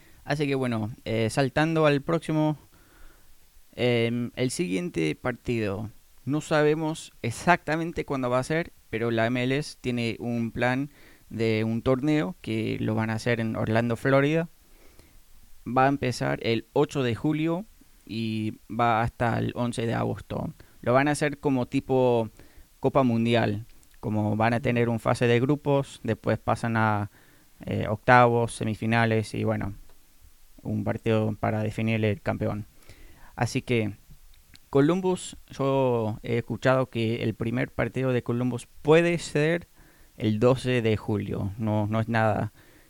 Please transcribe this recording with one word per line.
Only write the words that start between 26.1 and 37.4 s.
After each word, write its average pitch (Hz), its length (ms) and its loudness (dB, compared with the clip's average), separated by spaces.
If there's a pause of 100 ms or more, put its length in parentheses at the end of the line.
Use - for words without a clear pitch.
pasan 113 400 -2
a, 107 320 2 (560)
eh, 101 240 -2
octavos, 120 640 4
semifinales 113 800 0
y 110 100 -4
bueno, 107 300 -2 (880)
un 107 220 -4
partido 110 540 0
para 107 260 -2
definir 110 420 -2
el 101 160 0
campeón. 104 460 -4 (680)
Así - 280 -2
que 110 320 -2 (720)
Columbus, 180 640 2 (140)
yo 127 720 0
he 117 160 -2
escuchado 131 540 2
que 113 320 -2
el 113 100 0
primer 120 380 -4